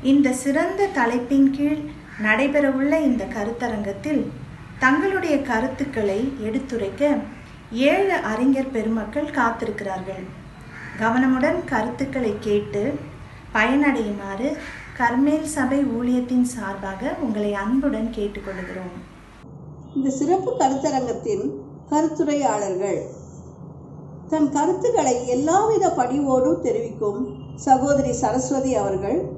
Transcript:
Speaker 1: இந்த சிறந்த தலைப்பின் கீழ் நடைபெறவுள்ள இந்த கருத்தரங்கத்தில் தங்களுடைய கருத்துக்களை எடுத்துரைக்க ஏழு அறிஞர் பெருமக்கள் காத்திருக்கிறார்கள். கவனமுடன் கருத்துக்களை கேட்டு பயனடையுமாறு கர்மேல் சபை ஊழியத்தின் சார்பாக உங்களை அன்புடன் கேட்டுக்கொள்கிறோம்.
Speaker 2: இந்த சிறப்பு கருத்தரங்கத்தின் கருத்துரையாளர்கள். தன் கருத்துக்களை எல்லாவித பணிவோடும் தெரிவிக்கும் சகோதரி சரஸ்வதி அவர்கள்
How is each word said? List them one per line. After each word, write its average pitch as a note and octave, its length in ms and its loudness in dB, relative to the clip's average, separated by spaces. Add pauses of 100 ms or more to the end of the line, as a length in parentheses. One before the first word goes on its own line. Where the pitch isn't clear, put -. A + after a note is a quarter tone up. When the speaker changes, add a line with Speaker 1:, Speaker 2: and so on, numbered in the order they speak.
(120)
Speaker 1:
இந்த C#4 300 6
சிறந்த F4+ 560 2
தலைப்பின் C4 580 4
கீழ் D4 260 0 (440)
நடைபெறவுள்ள C4+ 680 4 (140)
இந்த A3+ 160 2 (120)
கருத்தரங்கத்தில் A3 840 -2 (640)
தங்களுடைய F4 520 2 (140)
கருத்துக்களை A3+ 720 0 (280)
எடுத்துரைக்க A3 640 -2 (800)
ஏழு F#4 280 2 (140)
அறிஞர் C4 440 2
பெருமக்கள் A3+ 640 -2
காத்திருக்கிறார்கள். G3 840 -2 (760)
கவனமுடன் C4 580 4 (140)
கருத்துக்களை A#3+ 600 0 (140)
கேட்டு G#3 360 0 (720)
பயனடையுமாறு A3+ 920 2 (500)
கர்மேல் C4+ 580 4
சபை C#4 240 2 (160)
ஊழியத்தின் B3 580 2
சார்பாக G3 600 -6 (100)
உங்களை G#3 260 0 (140)
அன்புடன் A#3 520 2
கேட்டுக்கொள்கிறோம். F#3 800 -6 (1000)
Speaker 2:
இந்த C4+ 140 0 (100)
சிறப்பு F4+ 320 2 (100)
கருத்தரங்கத்தின் C4 840 0 (440)
கருத்துரையாளர்கள். B3+ 1120 0 (1300)
தன் D4+ 220 4
கருத்துக்களை D#4+ 600 4 (200)
எல்லாவித F#4+ 520 4 (120)
பணிவோடும் C4 680 2
தெரிவிக்கும் A3 540 -2 (460)
சகோதரி C4 560 4
சரஸ்வதி C4 580 0
அவர்கள் G3 400 0 (180)